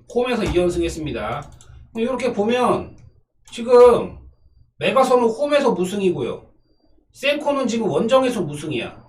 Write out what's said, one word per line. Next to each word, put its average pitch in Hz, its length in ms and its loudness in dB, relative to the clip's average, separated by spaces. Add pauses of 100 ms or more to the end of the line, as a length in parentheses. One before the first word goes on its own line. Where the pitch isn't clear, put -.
(120)
홈에서 240 320 -2
이 147 120 0
연승 175 260 0
했습니다. 143 640 -8 (480)
이렇게 247 360 -2
보면 214 640 -2 (560)
지금 240 680 4 (600)
메가선은 247 500 2
홈에서 277 440 0
무승이고요. 180 760 -4 (640)
센코는 285 560 -2
지금 220 200 -2
원정에서 233 540 2
무승이야. 143 680 -8